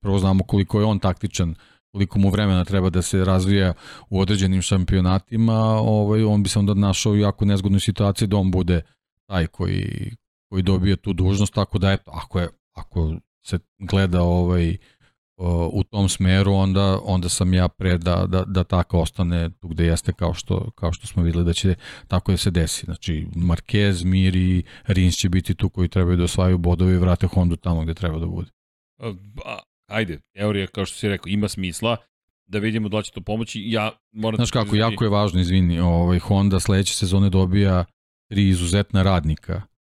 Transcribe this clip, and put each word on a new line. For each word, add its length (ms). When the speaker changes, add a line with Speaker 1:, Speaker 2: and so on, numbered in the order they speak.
Speaker 1:
prvo 180
znamo 260
koliko 360
je 40
on 140
taktičan, 560
koliko 260
mu 120
vremena 340
treba 260
da 120
se 220
razvija 500
u 100
određenim 420
šampionatima, 1000
ovaj, 500
on 180
bi 60
se 100
onda 160
našao 380
u 40
jako 280
nezgodnoj 360
situaciji 480
da 80
on 140
bude 320
taj 200
koji, 640
koji 120
dobije 340
tu 160
dužnost, 420
tako 240
da, 140
eto, 220
ako 260
je, 80
ako 400
se 120
gleda, 440
ovaj, 540
o, 320
u 100
tom 260
smeru, 460
onda, 480
onda 260
sam 260
ja 140
pre 300
da, 280
da, 180
da 200
Taka 340
ostane 520
tu 180
gde 180
jeste, 260
kao 220
što, 360
kao 220
što 140
smo 160
videli 220
da 80
će 220
tako 240
da 60
se 120
desi. 340
Znači, 500
Marquez, 720
Mir 320
i 260
Rins 300
će 120
biti 260
tu 140
koji 200
trebaju 280
da 80
osvajaju 340
bodove 360
i 40
vrate 280
Hondu 300
tamo 260
gde 120
treba 240
da 80
bude. 240
Speaker 2:
A, 160
a, 140
ajde, 320
teorija, 340
kao 200
što 120
si 100
rekao, 220
ima 180
smisla, 480
da 120
vidimo 300
da 80
li 80
će 80
to 80
pomoći. 460
Ja 240
moram 240
Speaker 1:
Znaš 120
Speaker 2:
ti 40
Speaker 1:
kako, 180
Speaker 2:
priznati 220
Speaker 1:
jako 120
je 60
važno, 300
izvini, 400
ovaj, 380
Honda 420
sledeće 340
sezone 360
dobija 540
tri 180
izuzetna 540
radnika 600